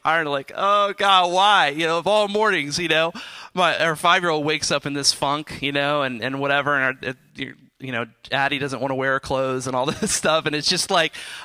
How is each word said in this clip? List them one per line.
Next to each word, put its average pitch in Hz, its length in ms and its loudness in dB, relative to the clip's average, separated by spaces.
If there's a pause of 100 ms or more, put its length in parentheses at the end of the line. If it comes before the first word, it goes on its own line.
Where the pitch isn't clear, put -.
iron, 160 220 2
like, 143 280 -4
"Oh 202 420 2
God, 185 360 4
why?" 185 360 4
You 156 180 -2
know, 165 120 0
of 160 80 -2
all 208 220 4
mornings, 190 500 0
you 175 100 -4
know, 160 240 2 (420)
my, 165 240 2
our 156 180 2
five-year-old 170 480 2
wakes 151 260 -2
up 147 160 -2
in 143 80 -4
this 139 180 0
funk, 147 500 -4
you 139 100 -2
know, 143 300 0
and, 123 200 -4
and 135 180 -4
whatever, 143 360 0
and 131 80 2
our, 131 260 -2
it, 131 460 -14 (220)
you 131 120 -10
know, 117 160 -4 (240)
Addie 139 280 0
doesn't 131 220 -4
wanna 135 140 -2
wear 131 180 0
her 135 80 0
clothes 131 460 -2
and 131 80 -4
all 127 120 2
<laughs> 156 40 -2
this - 220 -2
stuff. 156 340 0
And 147 80 -2
it's 147 140 -2
just - 220 0
like, 165 240 2 (300)